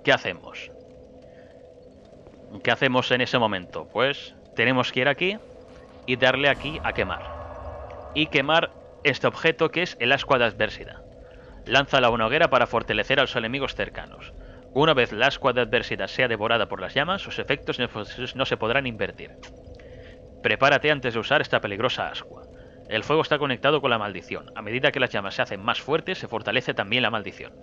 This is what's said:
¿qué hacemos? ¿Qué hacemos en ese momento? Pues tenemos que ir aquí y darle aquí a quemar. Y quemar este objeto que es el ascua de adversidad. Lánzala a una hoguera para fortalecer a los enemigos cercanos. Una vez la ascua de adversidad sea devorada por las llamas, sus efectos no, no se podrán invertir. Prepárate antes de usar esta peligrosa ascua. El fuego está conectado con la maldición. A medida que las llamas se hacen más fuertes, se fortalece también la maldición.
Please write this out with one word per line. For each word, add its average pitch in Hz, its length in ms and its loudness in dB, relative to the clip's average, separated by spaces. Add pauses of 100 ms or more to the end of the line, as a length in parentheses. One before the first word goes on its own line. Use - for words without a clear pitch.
¿qué 139 80 4
hacemos? - 600 -2 (1900)
¿Qué 120 80 2
hacemos 127 400 2
en 123 100 4
ese 127 160 0
momento? 92 540 -2
Pues 131 440 0 (200)
tenemos 123 360 2
que 127 100 0
ir 131 60 4
aquí 180 300 0 (680)
y 127 100 0
darle 127 340 4
aquí 143 340 -2
a 117 100 -2
quemar. 92 300 -4 (880)
Y 151 140 0
quemar 151 440 2 (320)
este 135 240 2
objeto 160 420 2
que 165 120 -2
es - 180 -4
el 120 120 2
ascua 135 260 2
de 120 80 4
adversidad. 104 580 -4 (640)
Lánzala 131 420 4
a 113 40 6
una 113 160 2
hoguera 151 220 4
para 123 180 4
fortalecer 110 520 0
a 135 40 6
los 120 120 -2
enemigos 123 400 -4
cercanos. - 580 -8 (400)
Una 156 200 4
vez 120 180 4
la 110 160 2
ascua 135 260 0
de 123 80 2
adversidad 110 460 -2
sea 127 200 0
devorada 110 400 2
por 95 120 -8
las 90 140 -8
llamas, 170 280 0
sus - 160 -10
efectos 143 420 -4
no, 120 80 0 (480)
no 127 100 -2
se 120 120 -2
podrán 127 300 0
invertir. 101 440 -8 (1120)
Prepárate 135 480 4
antes 131 240 2
de 117 60 -2
usar 143 220 2
esta 131 180 0
peligrosa 104 480 -2
ascua. - 360 -12 (440)
El 107 160 -2
fuego 151 180 2
está 147 180 2
conectado 139 420 2
con 135 80 2
la 117 80 4
maldición. 92 580 -6
A 110 60 -12
medida 127 300 0
que 135 80 -4
las 123 100 2
llamas 98 260 -4
se - 60 -2
hacen 104 200 -4
más 117 200 -2
fuertes, 165 360 -2
se - 100 -10
fortalece 113 460 -2
también 113 300 0
la 110 60 4
maldición. 101 540 -8